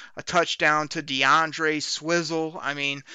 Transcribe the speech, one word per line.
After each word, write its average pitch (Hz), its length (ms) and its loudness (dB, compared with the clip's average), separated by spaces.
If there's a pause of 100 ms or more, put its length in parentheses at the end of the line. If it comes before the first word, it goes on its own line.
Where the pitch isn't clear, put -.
(160)
a 151 60 -10
touchdown 151 680 2
to 160 120 -6
DeAndre 147 800 2
Swizzle. 160 800 -2
I 143 140 -4
mean, 143 260 -4 (140)